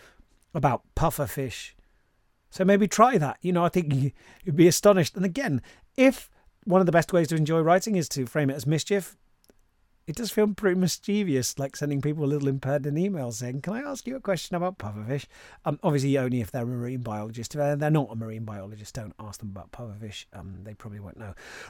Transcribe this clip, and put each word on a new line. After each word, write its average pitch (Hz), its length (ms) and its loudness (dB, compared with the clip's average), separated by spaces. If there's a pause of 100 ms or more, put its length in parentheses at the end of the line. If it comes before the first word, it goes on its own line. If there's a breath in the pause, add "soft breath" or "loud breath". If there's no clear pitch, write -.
(540 soft breath)
about 131 300 0 (100)
pufferfish." 139 760 -4 (760)
So - 140 0
maybe 202 220 6
try 233 320 6
that. 139 240 -2
You 180 100 0
know, 175 120 4
I 170 40 6
think 160 240 0
you, 135 200 0 (320 soft breath)
you'd 170 100 -2
be 170 140 10
astonished. 190 480 6
And 185 80 -2
again, 185 360 -2 (360 soft breath)
if 262 340 4 (340)
one 185 160 4
of 185 60 4
the 170 60 2
best 165 200 4
ways 170 160 4
to 165 80 0
enjoy 160 260 2
writing 185 340 4
is 165 140 0
to 131 160 -4
frame 147 220 0
it 135 60 -2
as 139 100 -8
mischief, 160 520 -2 (920)
it 151 60 -4
does 226 160 -6
feel 214 240 2
pretty 185 240 2
mischievous, 185 800 0
like, 139 160 -4
sending 143 260 -4
people 151 220 -2
a 143 40 0
little 139 200 -2
impertinent 139 500 -2
email 165 360 -2
saying, 127 300 -8
"Can 180 100 -6
I 233 80 -6
ask 285 260 -10
you 247 80 -8
a 269 60 -10
question 190 340 -4
about 180 240 -4
pufferfish?" 107 460 -6 (400 loud breath)
Um, 147 180 -4
obviously, 139 340 2
only 123 240 0
if 104 120 -6
they're 123 100 -6
a 117 40 -4
marine 123 340 -6
biologist. 113 560 -10
If - 20 -8
they're, 143 160 2
they're 151 160 0
not 143 220 2
a - 20 -12
marine 113 300 -8
biologist, 104 500 -14
don't 110 240 -10
ask 104 220 -14
them 104 80 -12
about 95 240 -16
pufferfish. 107 600 -14
Um, 92 300 -16
they 107 120 -16
probably 104 260 -16
won't 101 180 -16
know. 101 160 -14 (360 loud breath)